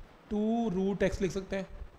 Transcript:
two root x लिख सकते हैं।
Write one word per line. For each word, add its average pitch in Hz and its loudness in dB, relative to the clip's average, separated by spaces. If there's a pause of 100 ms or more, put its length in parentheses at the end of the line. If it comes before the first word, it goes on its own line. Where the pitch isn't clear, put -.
(300)
two 220 2
root 190 2
x 190 2
लिख 180 2
सकते 196 -4
हैं। 190 -4 (320)